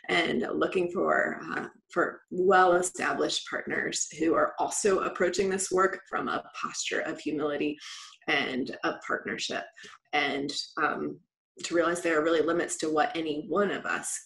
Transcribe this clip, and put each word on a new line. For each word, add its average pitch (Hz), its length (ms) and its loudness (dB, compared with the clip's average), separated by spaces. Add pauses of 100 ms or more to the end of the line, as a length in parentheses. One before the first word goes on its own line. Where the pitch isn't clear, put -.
and - 460 2
looking 175 340 0
for, 160 500 0 (120)
uh, - 160 -6 (240)
for - 300 -2 (100)
well-established 180 1160 4
partners - 600 -4 (100)
who 160 160 4
are 151 240 2
also 185 440 2
approaching 190 500 0
this 196 200 -2
work 185 280 4 (100)
from - 180 -4
a - 160 -2 (160)
posture - 420 -4
of - 180 -6
humility 147 580 -2 (500)
and 135 560 0
of 165 120 0 (100)
partnership. - 580 -4 (500)
And, 143 380 0 (300)
um, 147 380 -2 (460)
to 165 100 0
realize 170 260 2
there 165 180 2
are 151 40 4
really 165 180 4
limits 165 360 0
to 156 120 -2
what 151 260 2
any 156 320 -2
one 185 220 2
of 135 160 -4
us - 400 -4